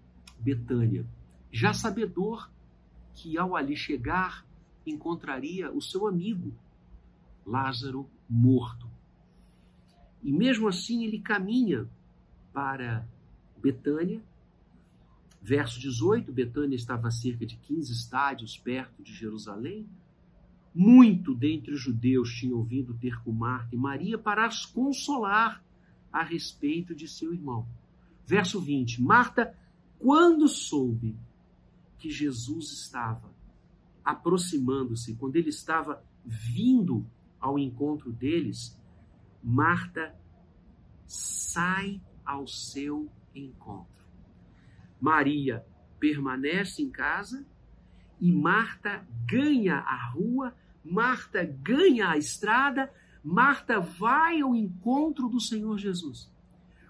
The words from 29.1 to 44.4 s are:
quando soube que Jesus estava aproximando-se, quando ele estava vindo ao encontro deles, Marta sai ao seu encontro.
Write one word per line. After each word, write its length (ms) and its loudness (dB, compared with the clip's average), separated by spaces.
quando 500 8
soube 680 -2
que 140 -10
Jesus 600 -4
estava 640 -8
aproximando-se, 1120 0
quando 220 -6
ele 120 2
estava 540 -6
vindo 800 2
ao 180 -2
encontro 540 -4
deles, 680 -4
Marta 720 2
sai 920 -4
ao 220 -8
seu 640 -8
encontro. 680 -18